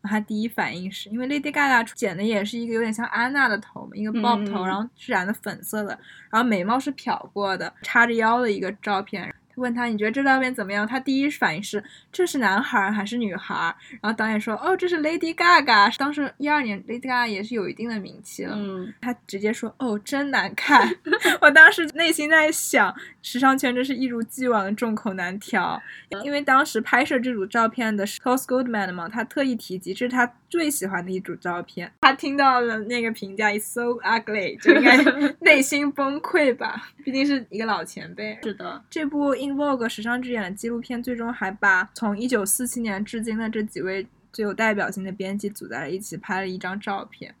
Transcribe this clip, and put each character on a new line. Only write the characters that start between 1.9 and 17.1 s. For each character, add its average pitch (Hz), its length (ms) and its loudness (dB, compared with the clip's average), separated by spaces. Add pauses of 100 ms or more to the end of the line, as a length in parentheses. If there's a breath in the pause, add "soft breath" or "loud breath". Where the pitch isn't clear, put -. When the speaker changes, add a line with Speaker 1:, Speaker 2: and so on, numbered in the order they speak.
Speaker 1:
剪 185 220 -4
的 202 80 -4
也 208 200 0
是 226 140 -6
一 233 80 -6
个 233 80 -4
有 226 60 0
点 226 120 -2
像 233 140 -4
安 233 260 -2
娜 277 160 4
的 208 100 0
头 - 280 -14
嘛， - 80 -18
一 208 100 -6
个 220 60 -4
bob 208 340 2
头， 196 200 -4
Speaker 2:
嗯。 - 20 -2
Speaker 1:
然 190 80 -2
后 214 220 -4
是 - 160 -8
染 185 120 0
的 202 80 -4
粉 - 300 -10
色 214 220 -6
的， - 120 -8 (340 loud breath)
然 226 120 4
后 247 60 2
眉 190 160 2
毛 233 140 2
是 285 120 -2
漂 190 420 -6
过 196 240 -2
的， 175 160 -6 (100)
叉 233 220 4
着 233 100 2
腰 226 260 4
的 240 100 0
一 196 80 0
个 190 140 -4
照 202 280 -2
片。 190 320 -10 (240)
问 247 160 -4
他 240 140 -2
：“你 220 100 -2
觉 208 80 0
得 220 60 2
这 269 140 -2
照 262 160 6
片 254 120 0
怎 214 140 -6
么 196 60 -6
样？” 208 120 0
他 240 140 -4
第 262 220 0
一 285 100 2
反 180 240 0
应 196 80 -6
是 202 180 -6 (300 loud breath)
：“这 359 160 0
是 302 120 -4
男 202 220 2
孩 269 160 -2
儿 196 140 2
还 208 160 -2
是 233 100 -8
女 208 200 -4
孩 - 180 -8
儿？” 165 180 -2 (300 loud breath)
然 214 100 -2
后 - 0 -
导 220 140 -2
演 214 140 0
说 220 200 -4
：“哦， 370 160 2
这 370 120 -2
是 339 120 0
Lady 330 320 -2
Gaga。” 294 640 6
当 285 160 -2
时 285 160 -2 (100)
一 294 100 -4
二 294 120 2
年 202 280 -6
Lady 240 140 -8
Gaga 247 260 0